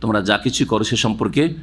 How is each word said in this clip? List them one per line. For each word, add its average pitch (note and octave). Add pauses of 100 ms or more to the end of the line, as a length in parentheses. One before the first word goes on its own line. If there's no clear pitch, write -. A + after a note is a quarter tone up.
তোমরা G#2+
যা G#2
কিছু B2+
করো A2
সে A#2
সম্পর্কে A2